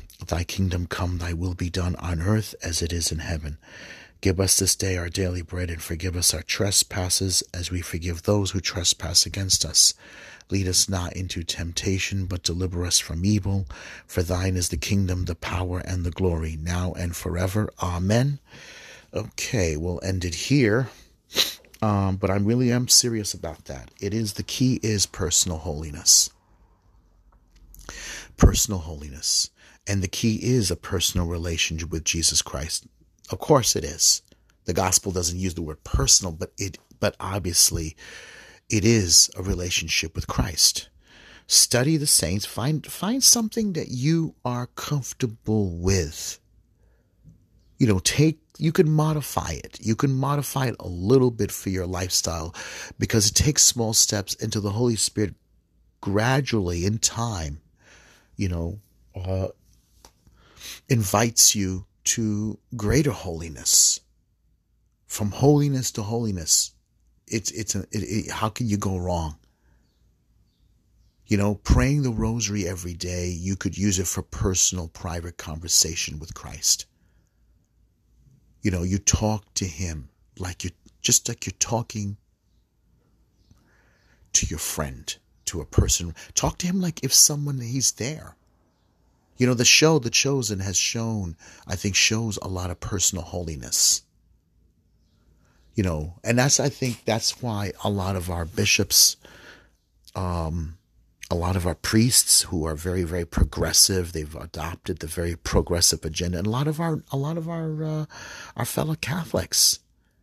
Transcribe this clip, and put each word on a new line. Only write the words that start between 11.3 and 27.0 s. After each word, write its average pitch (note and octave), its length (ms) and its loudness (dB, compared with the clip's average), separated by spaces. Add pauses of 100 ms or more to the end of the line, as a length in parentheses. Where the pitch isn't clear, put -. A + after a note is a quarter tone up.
temptation, F#2+ 840 -2
but F2+ 180 -6
deliver F2 420 -2
us F2 120 2
from E2 280 -2
evil. G2 420 2 (400)
For - 160 -2
thine F#2 320 0
is F2 140 0
the E2+ 80 -4
kingdom, F2+ 480 0
the F2 100 -4
power, F2+ 440 -4
and F2+ 240 -4
the F2 80 -2
glory, D#2+ 480 0
now F2 340 -2
and F2 220 -4
forever. F#2 560 -2 (120)
Amen. G#2 560 2 (760)
Okay, F#2+ 600 -2
we'll E2+ 260 -4
end F#2 220 -2
it E2+ 120 -4
here. B2 540 4 (920)
Um, G2 340 2
but F#2+ 160 0
I G2 60 2
really A#2+ 340 4
am B2 160 0
serious A2+ 460 2
about E2 320 -10
that. B1+ 340 -14
It G2+ 140 -4
is, A2 200 -2
the G#2 100 -6
key - 380 0
is G#2+ 240 0
personal E2+ 520 0
holiness. D#2 720 2 (2000)